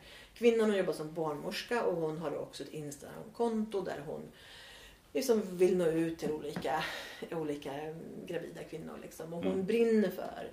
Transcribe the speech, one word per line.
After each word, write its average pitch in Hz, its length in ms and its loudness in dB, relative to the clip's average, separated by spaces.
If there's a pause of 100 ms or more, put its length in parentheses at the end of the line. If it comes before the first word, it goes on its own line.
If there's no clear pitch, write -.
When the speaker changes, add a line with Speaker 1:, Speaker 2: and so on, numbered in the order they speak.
(340)
Speaker 1:
kvinnan, 226 360 8
hon 202 80 4
jobbar 175 160 2
som 156 200 -6
barnmorska 165 720 -2
och 180 180 2
hon 156 160 0
har 165 200 -4
också - 260 -8
ett 147 100 -12
Instagram-konto 214 1080 -4
där - 240 -6
hon 151 160 -6 (920)
liksom 208 440 2
vill 180 200 8
nå 175 80 4
ut 165 340 2
till 156 120 -2
olika, 151 520 -2 (480)
olika 147 400 -4 (540)
gravida 170 380 -6
kvinnor, 160 380 -10
liksom. 165 320 -12
Och 170 100 -6
hon 190 100 2
Speaker 2:
Mm. 190 120 0
Speaker 1:
brinner 220 440 6
för - 440 -8